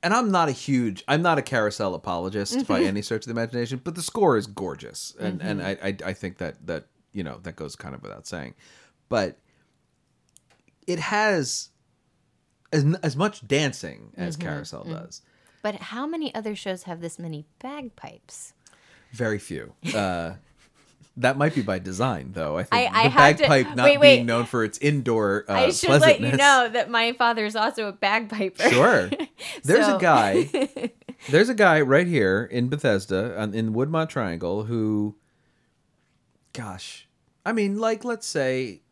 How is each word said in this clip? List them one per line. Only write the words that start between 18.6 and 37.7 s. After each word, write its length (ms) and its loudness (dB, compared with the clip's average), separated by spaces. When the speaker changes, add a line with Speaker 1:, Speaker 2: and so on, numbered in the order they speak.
Speaker 1:
Very 260 -4
few. 360 -10
Uh, 420 -2
<laughs> 800 -20
that 200 2
might 160 2
be 80 -2
by 160 -2
design, 560 -4
though. 240 -4
I 60 -2
think 100 -4
Speaker 2:
I, 100 2
I 20 4
Speaker 1:
the 80 6
Speaker 2:
have 260 8
to 60 0
Speaker 1:
bagpipe 320 4
not 100 0
Speaker 2:
wait, 140 6
wait. 160 10
Speaker 1:
being 100 0
known 220 2
for 180 0
its 140 -8
indoor, 680 2
uh, 60 -2
Speaker 2:
I 160 4
should 220 0
let 20 8
you 60 8
Speaker 1:
pleasantness. 400 6
Speaker 2:
know 340 6
that 160 0
my 240 0
father's 420 0
also 320 -2
a 60 -6
bagpiper. 760 -2
Speaker 1:
Sure. 420 4
Speaker 2:
<laughs> 260 -14
Speaker 1:
There's 220 4
Speaker 2:
So 120 2
Speaker 1:
a 40 0
guy 480 4
Speaker 2:
<laughs> 220 -18
Speaker 1:
There's 200 4
a 40 -2
guy 280 6
right 260 4
here 440 2
in 160 0
Bethesda, 720 -2
on, 140 -4
in 220 -2
Woodmont 340 -2
Triangle, 540 -4
who, 520 -2
gosh, 540 -14
I 80 -2
mean, 260 0